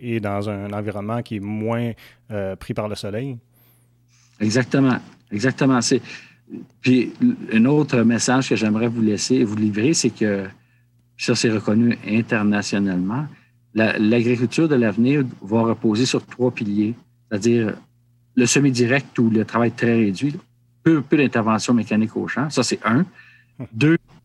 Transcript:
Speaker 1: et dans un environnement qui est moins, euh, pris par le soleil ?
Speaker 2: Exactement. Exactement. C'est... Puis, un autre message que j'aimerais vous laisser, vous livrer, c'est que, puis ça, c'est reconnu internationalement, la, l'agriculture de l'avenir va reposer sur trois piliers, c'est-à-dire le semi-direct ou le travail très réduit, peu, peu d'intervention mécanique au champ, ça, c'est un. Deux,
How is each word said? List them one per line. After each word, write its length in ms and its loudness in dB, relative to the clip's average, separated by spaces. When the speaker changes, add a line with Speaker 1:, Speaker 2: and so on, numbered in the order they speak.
Speaker 1:
et 180 -4
dans 300 -4
un 240 -6
environnement 480 -6
qui 140 -10
est 40 -6
moins, 520 -4
euh, 240 -6
pris 180 -10
par 140 -4
le 80 -8
soleil ? 420 -8
Speaker 2:
Exactement. 580 0
Exactement. 500 0
C'est... 200 0
Puis, 320 2
un 120 6
autre 360 2
message 480 2
que 60 0
j'aimerais 320 0
vous 140 -4
laisser, 420 2
vous 120 -2
livrer, 380 0
c'est 160 0
que, 380 -2
puis 100 -12
ça, 100 0
c'est 160 0
reconnu 560 2
internationalement, 1200 -2
la, 240 0
l'agriculture 680 2
de 80 2
l'avenir 480 2
va 180 0
reposer 460 0
sur 180 -2
trois 240 -2
piliers, 460 -2
c'est-à-dire 460 0
le 120 4
semi-direct 720 0
ou 100 2
le 160 2
travail 260 0
très 260 0
réduit, 380 0
peu, 200 4
peu 160 0
d'intervention 580 2
mécanique 400 0
au 120 -4
champ, 220 -4
ça, 140 0
c'est 200 -2
un. 220 2
Deux, 240 4